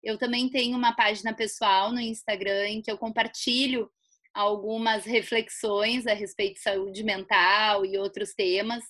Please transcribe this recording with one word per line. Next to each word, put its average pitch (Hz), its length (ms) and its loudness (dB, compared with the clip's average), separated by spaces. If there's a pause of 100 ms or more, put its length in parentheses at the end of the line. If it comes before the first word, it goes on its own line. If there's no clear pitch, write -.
Eu 220 160 -4
também 247 320 0
tenho 247 280 0
uma 240 160 4
página 214 400 2
pessoal 202 580 2
no 247 80 -2
Instagram 202 680 -2
em 214 140 -6
que 220 100 -6
eu 208 60 -4
compartilho 233 920 -2 (440)
algumas 214 720 0
reflexões 220 1000 0
a 226 80 2
respeito 202 420 -4
de - 60 -18
saúde 196 420 -4
mental 202 800 4
e 190 120 -2
outros 196 360 -4
temas 214 560 0